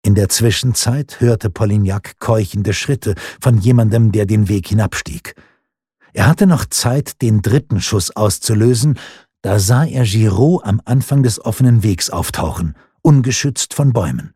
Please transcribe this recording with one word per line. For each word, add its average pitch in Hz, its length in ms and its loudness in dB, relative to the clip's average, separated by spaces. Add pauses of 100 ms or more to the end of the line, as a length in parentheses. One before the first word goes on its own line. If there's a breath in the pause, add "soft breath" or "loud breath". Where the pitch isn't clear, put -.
In 104 120 2
der 98 140 2
Zwischenzeit 120 920 -2
hörte 117 300 0
Polignac 101 680 -2
keuchende 104 560 -2
Schritte - 400 -4 (260 loud breath)
von 120 180 2
jemandem, 113 540 2
der 104 140 0
den 107 220 0
Weg 95 200 -4
hinabstieg. - 680 -4 (800 soft breath)
Er 92 140 0
hatte 170 200 4
noch 160 200 2
Zeit, - 560 -4
den 110 200 2
dritten 113 380 0
Schuss - 340 -4
auszulösen, 113 840 0 (440 loud breath)
da 98 160 0
sah 120 260 2
er 131 200 -2
Giraud 113 600 2
am 101 200 -2
Anfang 139 380 0
des 120 220 -2
offenen 120 380 2
Wegs 98 280 -2
auftauchen, 82 640 -6 (280 soft breath)
ungeschützt 135 720 0
von 143 180 2
Bäumen. 78 440 -4